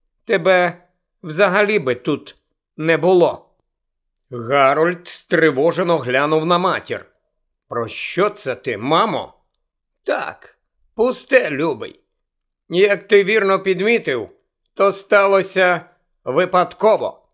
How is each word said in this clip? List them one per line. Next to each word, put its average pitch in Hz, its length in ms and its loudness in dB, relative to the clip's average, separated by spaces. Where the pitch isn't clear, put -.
тебе 180 580 0
взагалі 196 560 0
би 131 160 -2
тут - 420 -6
не 160 200 0
було». 147 500 2
Гарольд 143 800 0
стривожено 160 920 0
глянув 143 480 0
на 175 120 2
матір. 143 480 -4
«Про 117 200 -6
що - 420 -4
це 139 240 -8
ти, 110 240 -8
мамо?» 139 560 -2
«Так, - 540 -8
пусте, 240 560 0
любий. 139 500 -6
Як 196 400 0
ти 202 160 4
вірно 196 360 0
підмітив, 190 680 -2
то 196 180 2
сталося 190 880 2
випадково. 175 1080 0